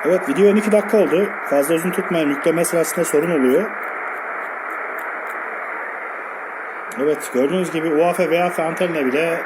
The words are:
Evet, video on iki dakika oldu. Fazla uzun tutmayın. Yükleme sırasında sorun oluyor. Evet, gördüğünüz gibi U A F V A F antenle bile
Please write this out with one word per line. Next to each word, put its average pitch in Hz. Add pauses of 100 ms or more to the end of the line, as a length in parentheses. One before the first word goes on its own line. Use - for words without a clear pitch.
Evet, 180
video 190
on 208
iki 214
dakika 208
oldu. 185 (220)
Fazla 143
uzun 165
tutmayın. 170
Yükleme 160
sırasında 165
sorun 160
oluyor. 147 (3250)
Evet, 147
gördüğünüz 160
gibi 160
U 156
A 175
F 170
V 170
A 175
F 175
antenle 160
bile 160